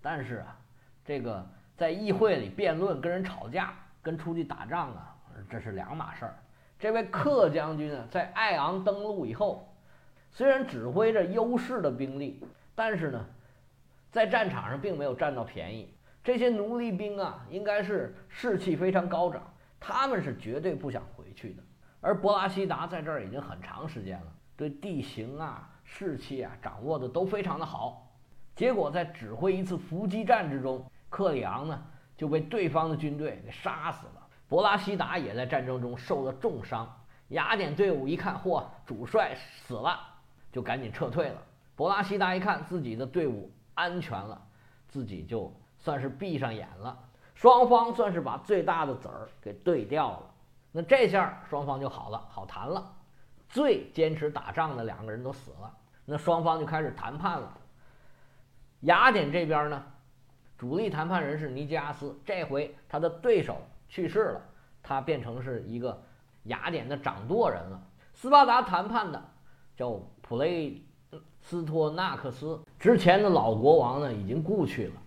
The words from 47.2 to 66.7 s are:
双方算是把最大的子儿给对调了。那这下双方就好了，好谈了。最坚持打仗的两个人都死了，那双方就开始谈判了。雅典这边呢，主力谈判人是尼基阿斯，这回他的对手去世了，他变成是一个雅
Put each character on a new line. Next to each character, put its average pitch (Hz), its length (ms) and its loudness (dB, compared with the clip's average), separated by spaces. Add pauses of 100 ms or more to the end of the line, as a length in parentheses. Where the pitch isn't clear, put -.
双 247 340 10
方 233 240 6
算 208 180 2
是 170 80 0
把 127 180 -4
最 180 260 2
大 165 200 2
的 135 120 -2
子 - 120 -14
儿 - 220 -12 (100)
给 101 140 -12
对 139 320 0
调 139 240 0
了。 90 140 -10 (480)
那 165 100 -4
这 247 260 6
下 175 400 2
双 143 200 -4
方 135 120 -2
就 139 80 -4
好 - 220 -8
了， 107 200 -8
好 98 180 -12
谈 101 200 -6
了。 185 240 -4 (560)
最 - 440 2
坚 156 240 4
持 151 120 -2
打 - 240 -4
仗 156 240 0
的 117 80 -4
两 110 220 -6
个 107 60 -6
人 117 100 -8
都 131 100 -6
死 - 200 -14 (100)
了， 104 100 -12 (320)
那 147 140 -6
双 165 260 4
方 160 160 4
就 151 60 -2
开 156 160 0
始 147 160 -2
谈 127 180 -8
判 170 240 -2
了。 - 160 -12 (1300)
雅 190 300 8
典 156 200 2
这 170 140 2
边 151 240 2
呢， 143 140 -6 (760)
主 127 200 -4
力 214 120 0
谈 156 180 -4
判 175 160 0
人 143 140 -2
是 151 120 -4
尼 139 180 -6
基 156 100 -2
阿 147 160 -4
斯， - 320 -10
这 185 180 -2
回 143 320 -2 (140)
他 147 100 -4
的 165 80 2
对 196 340 4
手 92 160 -4 (300)
去 175 200 -4
世 180 120 2
了， 151 220 0 (400)
他 135 180 -2
变 139 220 -2
成 117 200 -8
是 123 260 -4
一 117 120 -6
个 117 200 -4 (440)
雅 120 280 -4